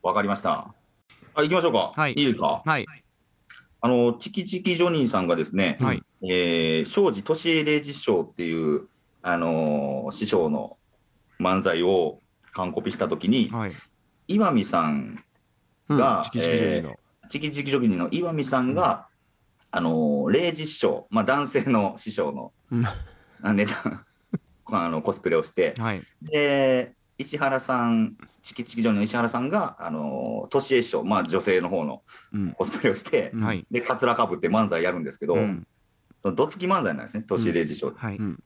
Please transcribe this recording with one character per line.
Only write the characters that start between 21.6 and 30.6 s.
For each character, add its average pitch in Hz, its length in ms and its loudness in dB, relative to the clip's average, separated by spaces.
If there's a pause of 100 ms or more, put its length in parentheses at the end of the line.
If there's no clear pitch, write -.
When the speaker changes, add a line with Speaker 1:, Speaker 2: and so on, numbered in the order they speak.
Speaker 1:
の 110 340 2
師 - 140 -8
匠 80 200 -2
の、 69 200 -12 (200)
Speaker 3:
う 120 60 0
ん。 117 80 2 (560)
Speaker 1:
あ、 104 120 0
ネ 101 120 2
タ、 - 400 -8 (260)
<laughs> - 400 -10
あ 85 180 0
の、 78 120 -4
コ 95 120 0
ス - 60 -6
プ 90 100 -2
レ 82 60 4
を 80 80 4
し - 80 -10
て、 85 260 2
Speaker 2:
は 113 160 -2
い。 90 100 -8 (180)
Speaker 1:
で、 139 720 2 (220)
石 135 200 -8
原 135 220 0
さ 127 260 0
ん、 113 300 2 (260)
チ - 120 -8
キ 123 100 -8
チ - 140 -8
キ 117 40 -2
ジ 110 60 2
ョ 113 40 4
ニ 101 60 2
ー - 20 0
の 101 40 2
石 110 140 -2
原 117 100 2
さ 117 120 -2
ん 131 100 -2
が、 185 300 -2
あ 82 120 -8
の 67 520 -6
ー、 - 20 -
敏 - 300 2